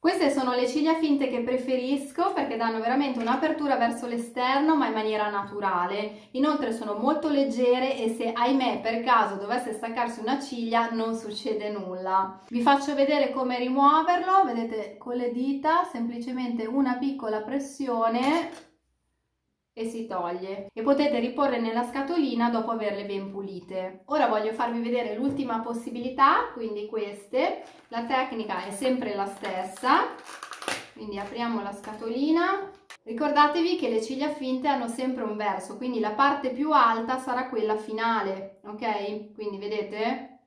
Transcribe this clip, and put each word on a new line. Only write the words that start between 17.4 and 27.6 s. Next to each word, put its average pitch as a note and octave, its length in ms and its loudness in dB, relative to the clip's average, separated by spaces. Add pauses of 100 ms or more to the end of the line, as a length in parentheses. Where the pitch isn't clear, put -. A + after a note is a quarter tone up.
pressione B3+ 1300 0 (1000)
e A3+ 160 -4
si A3+ 160 -6
toglie. F#3 680 -6
E A3 120 -8
potete C#4 360 4
riporre B3+ 400 0
nella A#3 240 0
scatolina C4+ 680 0
dopo A#3 220 -2
averle G#3 340 -2
ben G3 260 -4
pulite. F#3+ 760 -8
Ora C#4+ 220 2
voglio A3 260 0
farvi A#3 260 -2
vedere A#3 360 -2
l'ultima A#3+ 440 -2
possibilità, C4 960 2
quindi G#3 320 -6
queste. A3 760 -2 (260)